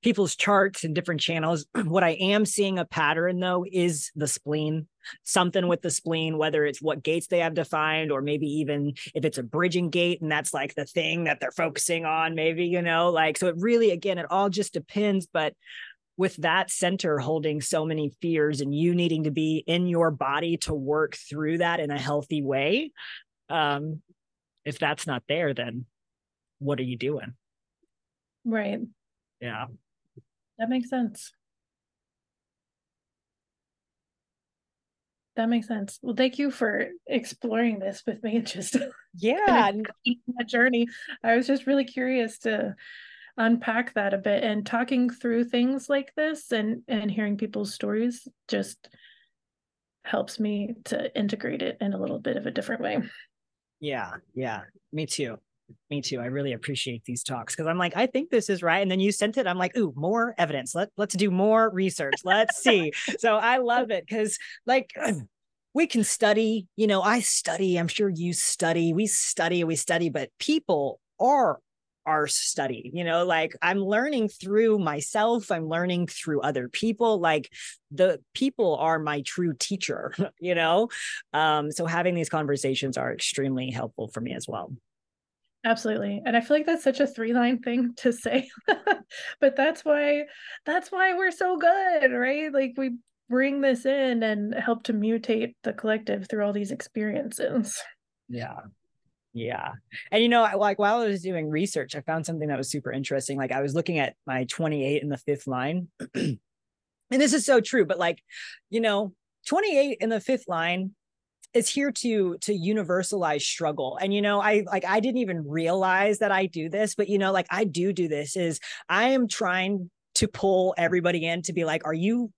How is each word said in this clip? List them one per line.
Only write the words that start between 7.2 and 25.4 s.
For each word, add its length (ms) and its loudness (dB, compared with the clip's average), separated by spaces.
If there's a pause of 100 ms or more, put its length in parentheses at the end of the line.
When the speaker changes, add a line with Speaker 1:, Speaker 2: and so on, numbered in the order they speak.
Speaker 1:
they 120 2
have 160 0
defined 560 0
or 100 0
maybe 240 -2
even 480 -2 (220)
if 100 -2
it's 140 -2
a 40 -6
bridging 460 0
gate 320 0
and 100 -2
that's, 220 -2
like, 220 -6
the 100 -4
thing 380 -2
that 160 0
they're 120 -4
focusing 540 -2
on, 300 0
maybe, 320 0
you 160 0
know, 260 4
like, 300 2
so 80 2
it 100 0
really, 320 4
again, 300 -2
it 100 -6
all 200 2
just 240 -4
depends. 520 0
But 300 -2 (600)
with 200 0
that 320 2
center 500 0
holding 420 -2
so 240 -2
many 260 -2 (100)
fears 400 2
and 140 -2
you 180 2
needing 300 2
to 80 0
be 340 0
in 220 0
your 240 4
body 460 -2
to 160 -4
work 420 0
through 440 -4
that 200 2
in 100 -4
a 100 -4
healthy 440 -2
way, 480 0 (580)
um, 520 -2 (640)
if 140 -8
that's 280 -2
not 220 -4
there, 240 0